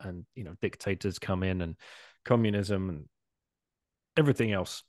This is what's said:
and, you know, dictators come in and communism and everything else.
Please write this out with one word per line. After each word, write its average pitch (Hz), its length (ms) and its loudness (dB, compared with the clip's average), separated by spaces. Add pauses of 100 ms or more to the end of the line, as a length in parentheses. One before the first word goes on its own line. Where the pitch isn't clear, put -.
and, 90 340 -10
you 117 100 -10
know, 80 160 -12
dictators 98 580 -2
come 92 240 -2
in 92 200 0
and 82 120 -4 (520)
communism 101 640 2
and 73 140 -8 (1120)
everything 123 340 4
else. 92 360 -2